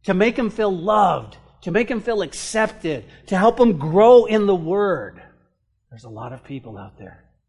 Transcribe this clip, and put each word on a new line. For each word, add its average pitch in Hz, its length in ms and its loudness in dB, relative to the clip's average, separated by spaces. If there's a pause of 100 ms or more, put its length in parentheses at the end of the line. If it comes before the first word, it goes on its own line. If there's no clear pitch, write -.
to 196 100 -2
make 220 220 0
'em 226 140 -4
feel 208 240 -2
loved, 175 640 -2 (260)
to - 80 -10
make 220 200 -2
'em 233 100 -4
feel 214 220 -4
accepted, 170 800 -6 (220)
to 196 100 -4
help 226 240 2
'em 226 180 4
grow 208 460 6
in 214 220 0
the 202 80 2
Word. 170 680 -4 (680)
There's 113 140 -20
a 120 40 -20
lot 113 240 -14
of 127 100 -18
people 120 340 -16
out 95 220 -20
there. - 260 -20 (240)